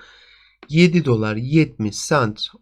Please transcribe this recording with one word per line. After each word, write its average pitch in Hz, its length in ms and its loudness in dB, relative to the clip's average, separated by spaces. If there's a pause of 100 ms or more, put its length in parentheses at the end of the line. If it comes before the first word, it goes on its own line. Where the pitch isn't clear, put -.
(680)
yedi 170 360 4
dolar 107 300 -2
yetmiş 127 600 -2
sent 117 520 -2 (140)